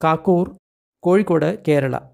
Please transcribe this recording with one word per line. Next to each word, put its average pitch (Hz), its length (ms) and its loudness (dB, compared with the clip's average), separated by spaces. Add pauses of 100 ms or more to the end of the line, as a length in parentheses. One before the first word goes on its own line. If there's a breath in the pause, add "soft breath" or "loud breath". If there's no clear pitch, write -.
കാക്കൂർ, 160 420 0 (600)
കോഴിക്കോട്, 175 440 2 (180)
കേരള. 139 280 0 (180)